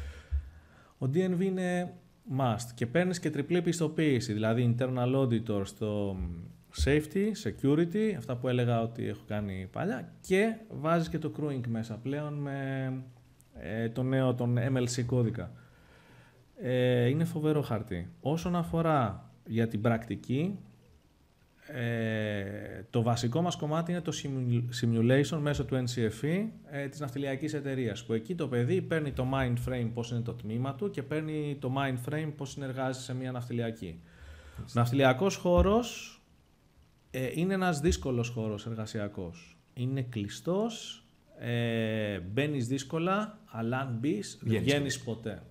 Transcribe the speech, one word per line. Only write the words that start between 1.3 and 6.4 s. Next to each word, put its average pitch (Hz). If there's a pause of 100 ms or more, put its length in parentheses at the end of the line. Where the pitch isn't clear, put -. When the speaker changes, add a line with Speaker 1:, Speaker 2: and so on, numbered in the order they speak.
Speaker 1:
V 180
είναι 180 (440)
must 120
και 117
παίρνεις 175
και 160
τριπλή 151
πιστοποίηση, 156
δηλαδή 113
internal 127
auditor 117
στο 101 (680)